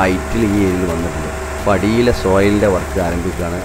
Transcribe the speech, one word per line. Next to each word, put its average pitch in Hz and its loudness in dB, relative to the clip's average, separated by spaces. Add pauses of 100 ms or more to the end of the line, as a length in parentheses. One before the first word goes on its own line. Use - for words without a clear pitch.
ഹൈറ്റിൽ 95 0
ഈ 101 0 (100)
ഏരിയയിൽ 90 0
വന്നിട്ടുണ്ട്. 82 -4 (280)
അപ്പോൾ 101 0
അടിയിലെ 113 2 (100)
സോയിലിൻ്റെ 101 4
വർക്ക് 78 -4
ആരംഭിക്കുകയാണ്. 87 -4